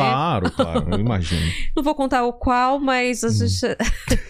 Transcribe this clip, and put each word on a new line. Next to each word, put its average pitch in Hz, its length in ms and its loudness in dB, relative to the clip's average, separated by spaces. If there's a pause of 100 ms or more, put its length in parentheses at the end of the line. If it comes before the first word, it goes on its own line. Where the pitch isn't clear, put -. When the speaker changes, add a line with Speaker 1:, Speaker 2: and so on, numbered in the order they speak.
Speaker 1:
Claro, 131 500 2
claro, 82 400 -2
eu 98 80 0
imagino. 90 420 0
Speaker 2:
<laughs> - 360 0
Não 311 80 0
vou 302 100 2
contar 262 300 0
o 240 80 0
qual, 254 480 0
mas 247 420 0
a 226 60 0
Speaker 1:
Hum. - 20 0
Speaker 2:
gente 214 360 0 (640)